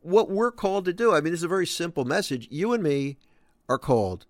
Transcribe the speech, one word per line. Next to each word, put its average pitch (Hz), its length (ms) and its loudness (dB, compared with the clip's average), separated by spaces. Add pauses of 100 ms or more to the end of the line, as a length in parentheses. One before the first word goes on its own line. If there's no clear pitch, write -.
what 185 280 2
we're 220 220 0
called 196 340 -2
to 180 80 -2
do, 220 200 4
I 151 80 4
mean, 165 120 0
it's 170 100 -4
a 175 40 -4
very 185 200 0
simple 165 360 -4
message. 127 460 -2
You 196 240 -2
and 226 100 0
me 139 360 0 (500)
are 131 100 0
called 101 500 0